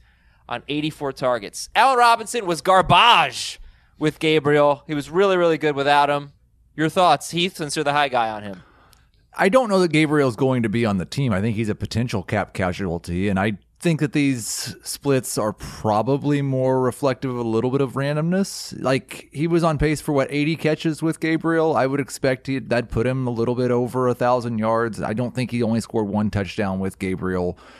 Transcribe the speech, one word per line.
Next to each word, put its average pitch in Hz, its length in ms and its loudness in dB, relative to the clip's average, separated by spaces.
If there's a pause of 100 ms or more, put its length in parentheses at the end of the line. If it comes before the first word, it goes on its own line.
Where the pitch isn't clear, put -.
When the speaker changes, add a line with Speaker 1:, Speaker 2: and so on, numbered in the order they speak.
(480)
Speaker 1:
on 120 220 -10
eighty-four 147 420 -4
targets. 123 640 -4
Allen 247 220 4
Robinson 233 480 2
was 170 160 -2
garbage 175 960 4 (400)
with 151 200 -2
Gabriel. 147 680 2
He 156 60 -6
was 139 160 -6
really, 190 260 2
really 170 220 2
good 147 180 0
without 143 340 4
him. 143 220 -4 (420)
Your 156 140 -2
thoughts, 160 440 2
Heath, 175 260 -2
since 147 180 -6
you're 156 80 -2
the 143 80 2
high 147 160 2
guy 120 220 0
on 107 140 -10
him? 95 200 -12 (760)
Speaker 2:
I 180 120 4
don't 254 180 4
know 190 120 2
that 175 120 2
Gabriel's 147 460 2
going 131 260 2
to 113 60 0
be 117 160 0
on 101 140 2
the 85 60 -2
team. 135 280 -2
I 92 80 0
think 110 160 -2
he's 113 100 -2
a 104 80 -2
potential 113 480 -4
cap - 300 -2
casualty, 90 760 -4
and 95 100 0
I 98 200 0 (240)
think 165 180 0
that 147 140 -2
these 131 720 -2
splits - 540 -2
are 107 160 -2
probably 123 880 -2
more 131 400 0
reflective 127 500 -2
of 123 60 -6
a 120 120 -4
little 113 220 0
bit 139 100 0
of 127 120 -2
randomness. 151 880 -2
Like, - 500 -4
he 147 160 -2
was 165 160 2
on 160 140 2
pace 147 220 0
for, - 140 -6
what, 135 180 2
eighty 147 240 0
catches 156 460 -2
with 160 180 -2
Gabriel? 160 560 0
I 123 120 2
would 135 120 -2
expect - 480 -2
he, 135 120 -2
that'd 117 300 -2
put 117 180 0
him 131 200 -2
a 127 40 -4
little 117 240 0
bit 123 160 0
over 123 360 0
a 123 60 2
thousand 120 460 0
yards. 113 420 0
I 107 120 -4
don't 120 200 -4
think 123 180 -4
he 120 120 0
only 113 180 0
scored 110 260 -2
one 104 220 0
touchdown 95 500 -4
with 95 200 -6
Gabriel 92 580 -4 (220)